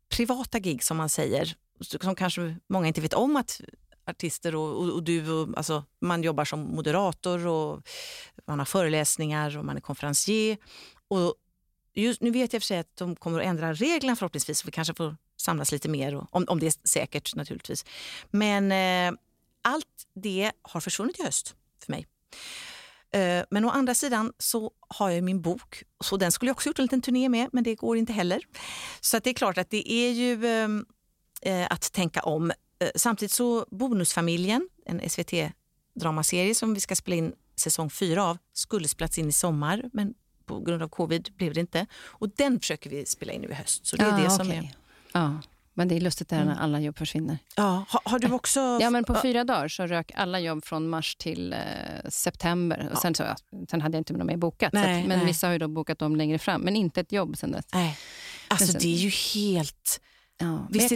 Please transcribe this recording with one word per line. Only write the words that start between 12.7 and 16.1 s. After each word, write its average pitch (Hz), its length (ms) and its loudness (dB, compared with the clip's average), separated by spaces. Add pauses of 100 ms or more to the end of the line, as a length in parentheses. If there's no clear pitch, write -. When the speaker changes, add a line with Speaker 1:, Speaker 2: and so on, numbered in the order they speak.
Speaker 1:
att - 180 -8
de 180 200 -6
kommer 165 240 -2
att - 60 0
ändra 165 280 0
reglerna 262 420 2
förhoppningsvis, 156 420 -2
så - 80 -4
vi 156 60 -8
kanske 160 220 -2
får 156 220 -4 (240)
samlas 151 320 0
lite 147 160 -2
mer 143 260 -2